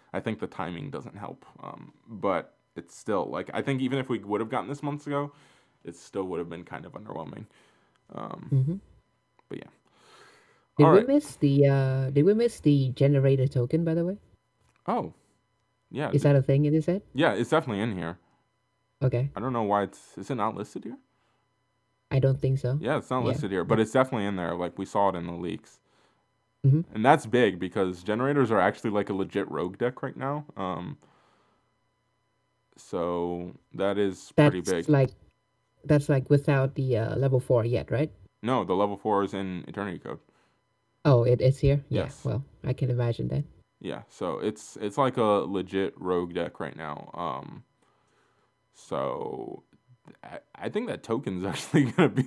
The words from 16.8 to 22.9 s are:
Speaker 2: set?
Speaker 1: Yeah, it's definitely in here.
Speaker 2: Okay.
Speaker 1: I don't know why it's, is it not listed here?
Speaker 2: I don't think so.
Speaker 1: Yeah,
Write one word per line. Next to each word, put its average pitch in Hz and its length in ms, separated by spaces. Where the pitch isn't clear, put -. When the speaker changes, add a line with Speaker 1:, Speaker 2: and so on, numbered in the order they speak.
Speaker 2:
set? 190 180
Speaker 1:
Yeah, 135 200
it's 110 160
definitely 135 320
in 110 160
here. 85 200
Speaker 2:
Okay. 131 340
Speaker 1:
I - 40
don't 127 140
know 117 100
why 101 200
it's, - 340
is 98 120
it 139 60
not 110 200
listed - 280
here? 240 140
Speaker 2:
I 135 80
don't 135 200
think 135 200
so. 131 200
Speaker 1:
Yeah, 139 180